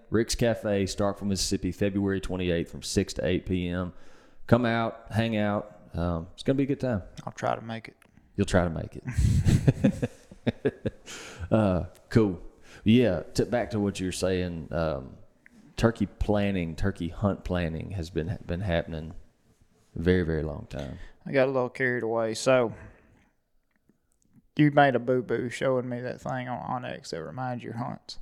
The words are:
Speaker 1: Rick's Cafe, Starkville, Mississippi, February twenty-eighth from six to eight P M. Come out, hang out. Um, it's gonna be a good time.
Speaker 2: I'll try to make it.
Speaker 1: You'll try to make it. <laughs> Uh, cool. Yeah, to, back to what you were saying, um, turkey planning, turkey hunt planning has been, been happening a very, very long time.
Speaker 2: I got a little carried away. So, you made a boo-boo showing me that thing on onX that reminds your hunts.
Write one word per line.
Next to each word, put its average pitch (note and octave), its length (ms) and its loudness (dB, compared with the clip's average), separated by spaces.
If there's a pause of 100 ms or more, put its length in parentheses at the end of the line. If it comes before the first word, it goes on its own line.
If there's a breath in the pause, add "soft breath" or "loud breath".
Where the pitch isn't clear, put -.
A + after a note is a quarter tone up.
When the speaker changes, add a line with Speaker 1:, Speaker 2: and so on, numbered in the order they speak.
(120)
Speaker 1:
Rick's A2 240 2
Cafe, G#2+ 480 2
Starkville, G2 400 -2
Mississippi, F#2+ 480 0
February G2 500 0
twenty-eighth F2+ 480 -2
from C#2 140 -12
six - 300 0
to - 120 -4
eight F2+ 220 0
P F2+ 200 -2
M. F2 240 -4 (540 soft breath)
Come A#2+ 220 4
out, A2+ 420 -2
hang A2+ 280 0
out. G#2 340 0 (240)
Um, E2+ 400 -2
it's - 80 -16
gonna C3+ 140 2
be C#3+ 60 2
a B2+ 40 0
good C3+ 120 -2
time. A#2 220 -2 (240)
Speaker 2:
I'll A#2 80 -10
try A#2+ 220 -2
to A#2 60 -12
make A2+ 260 -10
it. - 80 -20 (400)
Speaker 1:
You'll G2 100 0
try F2+ 180 4
to F2 60 0
make - 280 -6
it. - 1160 4
<laughs> - 60 -20 (1300 loud breath)
Uh, G2 320 4 (260)
cool. G2+ 300 4 (440 loud breath)
Yeah, A2 380 6 (140)
to, A#2+ 100 2
back A#2 260 -2
to G#2+ 80 -2
what G2+ 200 0
you F#2 80 -2
were F2 40 -2
saying, F2+ 600 -2
um, D2+ 400 -2 (680)
turkey A2+ 300 2
planning, G2 680 0
turkey F#2+ 340 -2
hunt G2 340 0
planning E2 480 -2
has F2+ 180 -6
been, D#2+ 280 -4 (100)
been F2 140 -4
happening E2 520 -2 (840)
a E2 60 -4
very, F2+ 220 4
very D#2+ 180 0
long D2 280 -6
time. C#2 280 -10 (300 loud breath)
Speaker 2:
I - 40 -8
got C3+ 160 4
a C#3 40 -2
little B2 180 -2
carried B2 340 -2
away. A2+ 300 -2
So, B2 400 4 (1800 loud breath)
you D3 160 6
made C#3+ 240 6
a A#2 40 2
boo-boo B2 500 0
showing B2+ 380 0
me A#2+ 140 -6
that - 200 -8
thing B2+ 260 -6
on B2 360 -6
onX - 260 -10
that E2 140 -6
reminds B2 400 -8
your A2+ 100 -10
hunts. A#2+ 480 -10